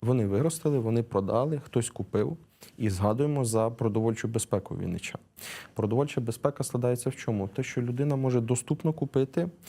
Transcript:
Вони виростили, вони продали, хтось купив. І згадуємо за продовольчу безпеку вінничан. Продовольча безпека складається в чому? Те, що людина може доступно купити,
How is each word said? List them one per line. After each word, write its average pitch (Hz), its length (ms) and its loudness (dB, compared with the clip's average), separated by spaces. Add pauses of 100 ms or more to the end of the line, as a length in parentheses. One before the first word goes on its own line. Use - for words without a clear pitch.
Вони 117 260 2
виростили, 143 520 2
вони 113 240 2
продали, 117 640 0
хтось - 240 0
купив. 117 480 -2 (400)
І 107 120 0
згадуємо 120 560 2
за 110 240 2
продовольчу 113 580 0
безпеку 110 500 -2
вінничан. 90 440 -6 (520)
Продовольча 120 480 0
безпека 123 420 -2
складається 123 460 0
в 127 60 -8
чому? 101 320 -2
Те, 131 160 -6
що - 180 -4
людина 131 340 0
може 127 260 2
доступно 139 520 0
купити, 139 560 0 (200)